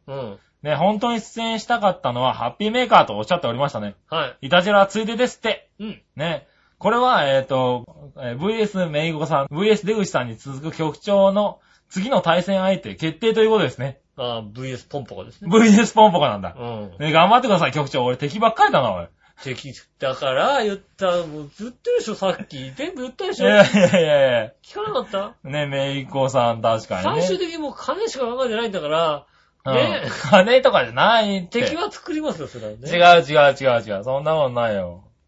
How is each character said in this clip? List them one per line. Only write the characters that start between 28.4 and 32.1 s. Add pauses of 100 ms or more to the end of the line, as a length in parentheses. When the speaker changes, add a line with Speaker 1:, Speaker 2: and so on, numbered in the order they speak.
Speaker 1:
え
て
な
い
ん
だ
か
ら、 (380)
Speaker 2:
う
ん。
Speaker 1:
ね。 (280)
Speaker 2:
金
と
か
じ
ゃ
な
い
っ
て。
Speaker 1:
敵
は
作